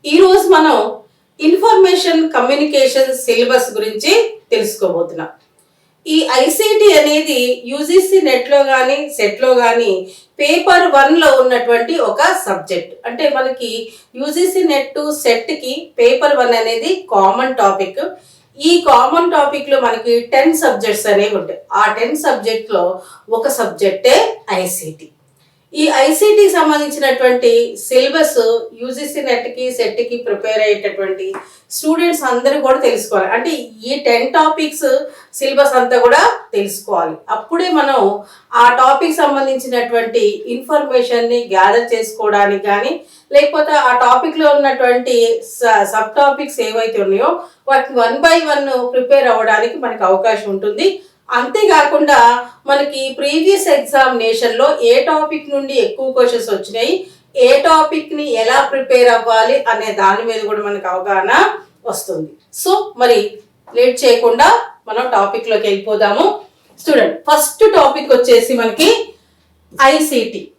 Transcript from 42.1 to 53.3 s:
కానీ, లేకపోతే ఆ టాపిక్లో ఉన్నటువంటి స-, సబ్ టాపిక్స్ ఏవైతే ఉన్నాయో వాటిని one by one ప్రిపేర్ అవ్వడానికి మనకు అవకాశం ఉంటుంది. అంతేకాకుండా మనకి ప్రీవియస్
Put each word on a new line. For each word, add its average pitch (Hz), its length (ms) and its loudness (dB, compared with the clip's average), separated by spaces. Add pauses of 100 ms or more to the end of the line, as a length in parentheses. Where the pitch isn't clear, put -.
కానీ, 240 340 -2 (320)
లేకపోతే 294 400 2
ఆ 254 260 2
టాపిక్లో 311 540 2
ఉన్నటువంటి 247 920 0
స-, 220 460 0
సబ్ 220 240 -2
టాపిక్స్ 285 440 0
ఏవైతే 220 420 -4
ఉన్నాయో 240 400 -2 (260)
వాటిని 269 320 0
one 233 160 0 (100)
by 330 120 4 (160)
one 262 320 -2
ప్రిపేర్ 254 420 2
అవ్వడానికి 220 500 0
మనకు 220 260 -6
అవకాశం 202 460 0
ఉంటుంది. 208 520 -4 (260)
అంతేకాకుండా 285 1200 2 (180)
మనకి 277 520 -2
ప్రీవియస్ 320 500 0